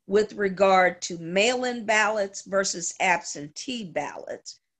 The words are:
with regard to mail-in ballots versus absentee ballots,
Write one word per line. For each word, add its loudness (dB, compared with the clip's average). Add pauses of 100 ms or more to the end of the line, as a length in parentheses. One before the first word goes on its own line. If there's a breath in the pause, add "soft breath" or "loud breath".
with 2
regard 4
to -8
mail-in 0
ballots 0
versus -2
absentee -2
ballots, -10 (200)